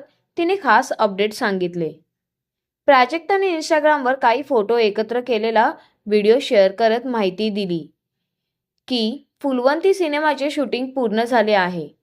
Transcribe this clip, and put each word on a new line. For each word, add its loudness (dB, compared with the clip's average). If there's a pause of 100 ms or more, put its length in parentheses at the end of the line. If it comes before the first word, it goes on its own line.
(380)
तिने 0
खास 2
अपडेट -2
सांगितले. -4 (920)
प्राजक्ताने 2
Instagram-वर 0
काही 2
फोटो 0
एकत्र 0
केलेला 0 (320)
व्हिडिओ 4
शेअर 4
करत 0
माहिती -2
दिली -6 (960)
की -4 (120)
फुलवंती 0
सिनेमाचे -2
शूटिंग -4
पूर्ण -2
झाले 2
आहे. -2 (140)